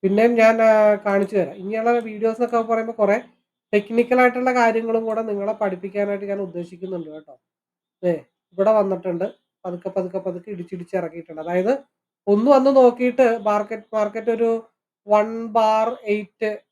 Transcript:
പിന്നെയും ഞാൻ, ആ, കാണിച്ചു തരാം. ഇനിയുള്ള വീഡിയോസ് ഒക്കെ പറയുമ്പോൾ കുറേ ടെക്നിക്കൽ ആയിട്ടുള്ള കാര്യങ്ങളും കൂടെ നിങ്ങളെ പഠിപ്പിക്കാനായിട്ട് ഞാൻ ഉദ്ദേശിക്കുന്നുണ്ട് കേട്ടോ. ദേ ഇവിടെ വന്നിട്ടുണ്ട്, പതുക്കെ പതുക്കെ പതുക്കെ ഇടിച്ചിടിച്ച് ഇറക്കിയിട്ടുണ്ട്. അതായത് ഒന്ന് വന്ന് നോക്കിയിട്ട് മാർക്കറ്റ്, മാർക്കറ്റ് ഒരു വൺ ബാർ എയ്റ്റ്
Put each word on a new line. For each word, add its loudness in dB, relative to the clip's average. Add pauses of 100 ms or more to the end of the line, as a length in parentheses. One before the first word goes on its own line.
പിന്നെയും 2
ഞാൻ, 6
ആ, 6 (340)
കാണിച്ചു 0
തരാം. -2
ഇനിയുള്ള -2 (180)
വീഡിയോസ് -2
ഒക്കെ 0 (120)
പറയുമ്പോൾ -2
കുറേ 4 (560)
ടെക്നിക്കൽ 2
ആയിട്ടുള്ള 2
കാര്യങ്ങളും 0
കൂടെ -4
നിങ്ങളെ -4
പഠിപ്പിക്കാനായിട്ട് -4
ഞാൻ -4
ഉദ്ദേശിക്കുന്നുണ്ട് -10
കേട്ടോ. -20 (680)
ദേ 0 (400)
ഇവിടെ 2
വന്നിട്ടുണ്ട്, -2 (400)
പതുക്കെ -10
പതുക്കെ -6
പതുക്കെ -10
ഇടിച്ചിടിച്ച് -14
ഇറക്കിയിട്ടുണ്ട്. -10
അതായത് 0 (540)
ഒന്ന് 2
വന്ന് 4
നോക്കിയിട്ട് 4 (200)
മാർക്കറ്റ്, -2
മാർക്കറ്റ് -2
ഒരു 0 (560)
വൺ 4 (260)
ബാർ 2 (240)
എയ്റ്റ് -4 (220)